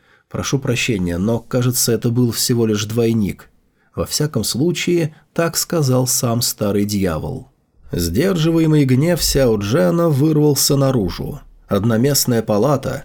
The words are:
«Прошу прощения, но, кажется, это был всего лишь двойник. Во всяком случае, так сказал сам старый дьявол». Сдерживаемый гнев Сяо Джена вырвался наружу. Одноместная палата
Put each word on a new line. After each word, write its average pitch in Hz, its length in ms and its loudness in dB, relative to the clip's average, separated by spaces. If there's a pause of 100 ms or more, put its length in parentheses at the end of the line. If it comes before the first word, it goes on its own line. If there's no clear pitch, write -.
(300)
«Прошу - 280 -4
прощения, 110 600 -2
но, 110 220 0
кажется, 123 520 0
это 113 160 0
был 120 220 2
всего 117 340 0
лишь 104 220 0
двойник. 113 640 -2 (440)
Во 90 120 -4
всяком 147 380 -2
случае, 170 680 -2 (200)
так 165 240 -2
сказал 131 480 0
сам 120 340 -2
старый 101 460 -2
дьявол». 95 640 -4 (400)
Сдерживаемый 156 920 2
гнев 143 380 2
Сяо 131 340 2
Джена 170 540 0
вырвался 147 640 2
наружу. 131 640 -2 (280)
Одноместная 117 720 0
палата 127 640 0